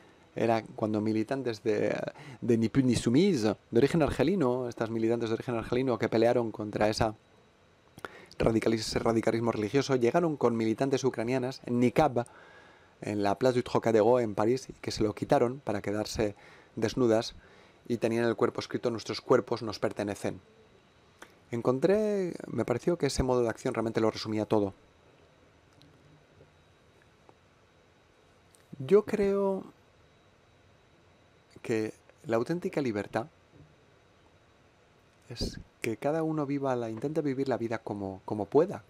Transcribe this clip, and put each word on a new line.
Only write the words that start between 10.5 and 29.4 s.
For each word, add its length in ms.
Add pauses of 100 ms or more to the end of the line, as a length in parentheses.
militantes 480
ucranianas 600
en 140
niqab 460 (760)
en 240
la 160
Place 200
du 40
Trocadéro 560
en 160
París, 340
y 40
que 180
se 120
lo 120
quitaron 480
para 180
quedarse 540 (400)
desnudas, 600 (520)
y 80
tenían 300
el 100
cuerpo 240
escrito: 320
"Nuestros 300
cuerpos 420
nos 160
pertenecen". 640 (1080)
Encontré, 800 (140)
me 180
pareció 320
que 80
ese 180
modo 180
de 80
acción 240
realmente 280
lo 100
resumía 340
todo. 280 (4000)
Yo 260
creo 580 (2000)